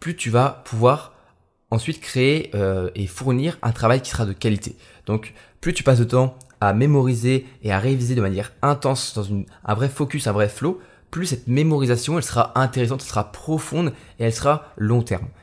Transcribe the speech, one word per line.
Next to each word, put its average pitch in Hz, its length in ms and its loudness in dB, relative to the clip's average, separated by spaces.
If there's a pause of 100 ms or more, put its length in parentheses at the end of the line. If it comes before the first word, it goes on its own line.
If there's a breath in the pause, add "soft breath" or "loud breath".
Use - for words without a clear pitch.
plus 165 160 -8
tu - 140 -6
vas 123 340 2
pouvoir 123 500 0 (560 soft breath)
ensuite 113 300 -2
créer, 139 540 0
euh, 95 400 0
et 101 120 -4
fournir 131 560 -2
un 113 100 0
travail 117 300 2
qui - 80 -10
sera 110 160 -2
de 98 60 -4
qualité. 104 440 -2 (300 loud breath)
Donc, 107 280 -4 (260 loud breath)
plus - 120 -2
tu - 100 -6
passes 127 160 6
de 120 60 4
temps 127 320 2 (240)
à 101 140 4
mémoriser 127 720 2 (160 loud breath)
et 107 100 -2
à 95 60 2
réviser 123 360 0
de 120 60 2
manière 98 320 -2 (100)
intense, 139 520 0
dans 110 80 -4
une, 98 240 -4 (180 loud breath)
un 107 100 -2
vrai 123 140 0
focus, 143 380 -4
un 110 60 2
vrai 104 160 2
flow, 165 320 -4 (300 loud breath)
plus 175 160 -6
cette 123 220 -4
mémorisation, 143 720 2
elle 147 60 -2
sera - 360 0
intéressante, 127 420 0
elle - 60 -14
sera - 240 -4
profonde 156 600 -4 (260 loud breath)
et 117 60 -2
elle 113 80 2
sera 143 340 0 (100)
long 113 260 2
terme. 110 240 -4 (160 soft breath)